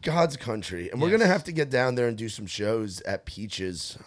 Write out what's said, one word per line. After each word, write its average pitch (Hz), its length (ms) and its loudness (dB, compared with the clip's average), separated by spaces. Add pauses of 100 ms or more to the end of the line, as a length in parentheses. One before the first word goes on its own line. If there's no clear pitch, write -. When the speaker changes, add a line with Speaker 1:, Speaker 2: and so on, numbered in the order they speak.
Speaker 1:
God's 160 340 2
country. 95 540 -4
And 123 120 -4
we're 165 80 4
Speaker 2:
Yes. 220 100 6
Speaker 1:
gonna 190 120 8
have 196 120 2
to 175 80 -10
get 156 180 0
down 127 260 4
there 123 100 2
and 117 100 0
do 113 120 -6
some 104 180 -8
shows 104 540 -2
at 95 260 -4
Peaches. 95 800 -8